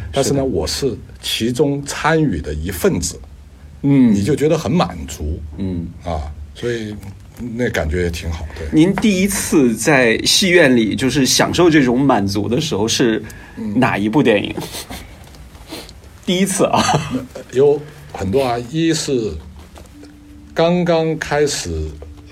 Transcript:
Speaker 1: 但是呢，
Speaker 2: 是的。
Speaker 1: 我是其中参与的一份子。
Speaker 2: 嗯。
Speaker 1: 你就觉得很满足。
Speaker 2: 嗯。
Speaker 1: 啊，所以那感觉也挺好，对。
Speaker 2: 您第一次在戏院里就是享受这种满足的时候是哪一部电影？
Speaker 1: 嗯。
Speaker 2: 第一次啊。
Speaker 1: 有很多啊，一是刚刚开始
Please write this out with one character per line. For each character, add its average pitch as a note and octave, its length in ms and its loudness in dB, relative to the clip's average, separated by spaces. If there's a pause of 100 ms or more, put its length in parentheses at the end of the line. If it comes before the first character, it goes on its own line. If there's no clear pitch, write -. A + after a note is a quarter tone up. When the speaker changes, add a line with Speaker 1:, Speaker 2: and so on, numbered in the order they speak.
(120)
Speaker 1:
但 C#3 100 0
是 - 100 0
呢， C#3 60 0
Speaker 2:
是 C3+ 40 0
的。 - 20 -2
Speaker 1:
我 F2+ 200 -2
是 B2 320 -4 (240)
其 - 320 -2
中 C#3+ 320 0
参 D#3 380 0
与 G2 180 0
的 D2+ 140 -6
一 D#2 160 -6
份 - 300 0
子。 - 180 -6 (640)
Speaker 2:
嗯。 C3 320 6
Speaker 1:
你 G2+ 80 2
就 C#3 140 2
觉 C#3+ 120 2
得 - 80 2
很 A#2+ 140 -2
满 C#3+ 260 0 (120)
足。 - 320 -8 (180)
Speaker 2:
嗯。 F2+ 300 -4 (160)
Speaker 1:
啊， D2 280 -6 (240)
所 A#2+ 160 -4
以 G#2+ 220 -6 (600)
那 A#2 160 -2
感 D#2+ 180 -2
觉 F2+ 140 0
也 E2+ 80 0
挺 - 200 -8
好， D#2+ 140 -8 (140)
对。 - 140 -8
Speaker 2:
您 E3 240 6
第 F#3+ 260 2
一 G3 60 2
次 C3 480 2
在 B2+ 480 4
戏 - 260 2
院 D3+ 260 6
里 G#2+ 200 2
就 B2+ 120 0
是 C3 160 2
享 A#2+ 300 2
受 E3+ 160 6
这 D3 140 6
种 B2 140 2
满 B2+ 280 2
足 G2+ 220 -2
的 A#2 120 0
时 D3+ 140 -2
候 G#2 140 0
是 A2+ 340 2 (540)
哪 G#2+ 200 2
一 G#2 120 0
部 C#3 120 2
电 G#2+ 220 4
影？ - 160 -6
Speaker 1:
嗯。 - 380 -12 (1300)
Speaker 2:
第 F3+ 120 0
一 G3 80 2
次 G3+ 200 0
啊。 - 140 2 (720)
Speaker 1:
有 C#3+ 280 4 (320)
很 F#2+ 180 -6
多 C3+ 140 2
啊， A#2+ 140 -2 (120)
一 D#3+ 220 0
是 B2 400 -2 (1200)
刚 F3 320 2
刚 D#3+ 340 0
开 D3 280 0
始 - 240 -4 (600)